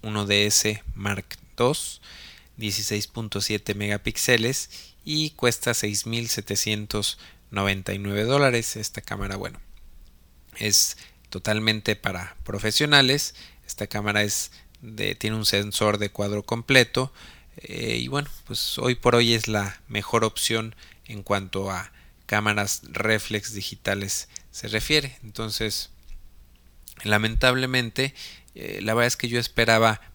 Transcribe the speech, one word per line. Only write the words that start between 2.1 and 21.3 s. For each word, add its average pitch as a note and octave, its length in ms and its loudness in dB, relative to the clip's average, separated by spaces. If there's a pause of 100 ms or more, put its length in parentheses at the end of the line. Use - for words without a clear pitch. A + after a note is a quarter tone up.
dieciséis G#2 500 -2
punto G#2+ 340 -6
siete G#2 340 -2
megapíxeles G#2+ 960 0 (340)
y D3+ 260 -2
cuesta - 440 0
seis G#2 320 -2
mil A#2 220 -4
setecientos G#2 920 -2 (320)
noventa G2 420 0
y G2 60 -4
nueve G2+ 260 -2
dólares. B2+ 520 2
Esta - 240 -8
cámara, G2 360 -6
bueno, - 240 -8 (960)
es - 400 2 (340)
totalmente G#2+ 640 0
para F#2 480 -6
profesionales. C3+ 920 4 (320)
Esta - 220 -6
cámara G#2 340 0
es - 300 -2 (280)
de, A2 340 -4
tiene A2 220 -4
un G#2+ 100 -2
sensor G#2 520 2
de G2+ 120 -2
cuadro G2+ 340 -2
completo, B2 680 2 (440)
eh, A#2 440 -4
y, B2+ 80 -6
bueno, C#3+ 200 -2 (180)
pues - 320 -4
hoy B2+ 180 2
por A#2+ 180 4
hoy A#2 180 6
es A2+ 140 2
la G2+ 400 -2
mejor A2 380 0
opción A2+ 500 -2 (300)
en G#2 180 -12
cuanto G2 480 -2